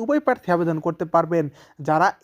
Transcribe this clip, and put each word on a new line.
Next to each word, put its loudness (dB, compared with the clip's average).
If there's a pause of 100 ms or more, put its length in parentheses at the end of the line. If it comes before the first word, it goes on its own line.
উভয় 0
প্রার্থী -2
আবেদন 0
করতে -4
পারবেন। 2 (420)
যারা 4 (160)